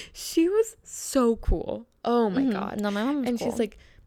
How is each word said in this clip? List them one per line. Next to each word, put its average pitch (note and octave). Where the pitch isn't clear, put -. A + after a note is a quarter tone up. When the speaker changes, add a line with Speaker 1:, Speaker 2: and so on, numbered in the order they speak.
Speaker 1:
She -
was A4
so -
cool. -
Oh A#3
my F#3+
Speaker 2:
Mm-hmm. C4+
Speaker 1:
God. G3+
Speaker 2:
No, G#3
my G#3
mom C#4+
was A#3+
Speaker 1:
And A#3+
she's -
Speaker 2:
cool. A3+
Speaker 1:
like, A3